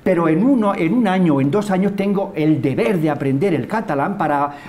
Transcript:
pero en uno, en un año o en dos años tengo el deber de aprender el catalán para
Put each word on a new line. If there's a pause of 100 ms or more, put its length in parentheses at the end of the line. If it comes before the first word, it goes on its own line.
pero
en
uno,
en
un
año
o
en
dos
años
tengo
el
deber
de
aprender
el
catalán
para (160)